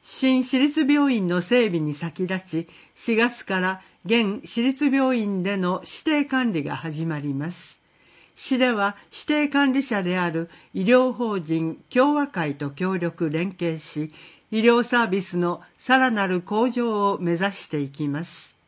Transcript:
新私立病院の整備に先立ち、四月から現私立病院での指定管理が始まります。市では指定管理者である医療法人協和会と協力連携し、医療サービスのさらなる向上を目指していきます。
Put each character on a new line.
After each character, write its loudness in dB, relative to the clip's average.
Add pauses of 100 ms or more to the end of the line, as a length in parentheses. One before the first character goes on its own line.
新 2
私 0
立 2
病 4
院 0
の 2
整 4
備 0
に -2
先 -6
立 -6
ち、 -16 (260)
四 -2
月 0
か -2
ら -2 (220)
現 0
私 -4
立 0
病 2
院 -2
で -2
の -2
指 -2
定 0
管 0
理 -2
が -6
始 -6
ま -2
り -4
ま -4
す。 -18 (560)
市 -2
で 4
は 0 (160)
指 -14
定 2
管 2
理 2
者 -2
で 0
あ 0
る -4 (240)
医 -4
療 6
法 -2
人 -2
協 4
和 0
会 -4
と -6
協 -2
力 -2
連 -2
携 -2
し、 -8 (400)
医 0
療 4
サ 0
ー -2
ビ 0
ス -10
の 0 (160)
さ 2
ら 2
な 0
る 0
向 0
上 0
を -2
目 0
指 -2
し -14
て -4
い -6
き -6
ま -4
す。 -18 (120)